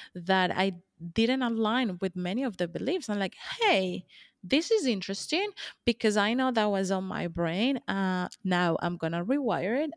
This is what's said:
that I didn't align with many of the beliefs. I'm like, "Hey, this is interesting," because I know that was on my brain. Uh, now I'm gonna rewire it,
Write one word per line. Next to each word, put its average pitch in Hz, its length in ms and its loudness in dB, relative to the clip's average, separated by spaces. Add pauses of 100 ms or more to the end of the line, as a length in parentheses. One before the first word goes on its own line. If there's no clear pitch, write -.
(140)
that 185 360 2
I 196 220 2 (420)
didn't 247 280 2
align 226 580 0
with 185 160 -2
many 185 280 -2
of 214 140 -4
the 175 100 0
beliefs. 214 400 -4
I'm 208 100 -2
like, 196 160 -2 (280)
"Hey, 190 420 2 (400)
this 269 260 0
is 440 160 4
interesting," 254 640 -2 (360)
because 220 320 2
I 208 160 4
know 262 180 2
that 214 180 4
was 190 200 0
on 190 140 0
my 175 240 -4
brain. 170 500 0 (100)
Uh, 185 400 0 (160)
now 180 360 2
I'm 175 180 -2
gonna 165 260 -2
rewire 226 580 0
it, 311 140 -4